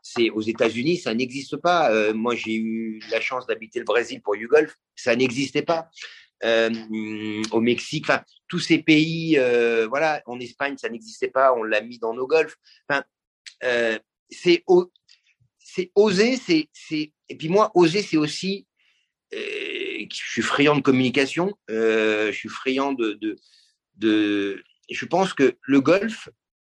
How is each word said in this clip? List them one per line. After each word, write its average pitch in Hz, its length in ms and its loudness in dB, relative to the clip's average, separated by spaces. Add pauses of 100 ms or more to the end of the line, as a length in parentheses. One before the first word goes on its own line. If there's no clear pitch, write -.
C'est 113 300 0
aux 110 100 -4
États-Unis, 117 560 0
ça 123 160 -4
n'existe 131 440 -6
pas. 165 340 2
Euh, 107 220 2
moi, 113 200 -2
j'ai 113 220 -4
eu 113 440 -6 (120)
la 113 100 -2
chance 127 240 -6
d'habiter 110 320 -8
le 117 80 -6
Brésil 117 380 0
pour 104 120 -2
YouGolf, 127 400 2 (200)
ça 120 200 0
n'existait 131 460 0
pas. 165 280 -2 (540)
Euh, 113 260 2 (800)
au 113 100 2
Mexique, 120 480 -2
enfin, 131 140 0 (260)
tous 175 100 -6
ces 160 200 2
pays, 160 580 2
euh, 120 500 2
voilà, 147 380 -2
en 123 140 -10
Espagne, 139 380 -8
ça 117 120 -8
n'existait - 400 -8
pas, 131 240 4
on 117 100 -2
l'a 107 180 0
mis 120 180 -14
dans 113 140 -4
nos 127 140 -6
golfs. 156 300 0 (320)
Enfin, 147 160 -2 (580)
euh, 117 340 0 (320)
c'est - 380 2
o-, 180 240 6 (680)
c'est - 380 -10
oser, 214 400 4
c'est, 160 380 0
c'est, 151 400 -8 (160)
et - 80 -12
puis 156 100 -8
moi, 202 280 4
oser, 175 260 6
c'est 196 160 -2
aussi, 180 500 -2 (640)
euh, - 40 -10 (720)
je - 200 -10
suis 117 100 -4
friand 143 340 0
de 139 60 0
communication, 135 760 0 (120)
euh, 110 640 0
je 98 40 -8
suis 110 120 -10
friand 135 420 -2
de, 117 220 -2
de, 104 240 -6 (580)
de, 104 680 0 (280)
je - 160 -8
pense 185 280 0
que 135 280 4
le 139 180 4
golf, 196 480 2 (360)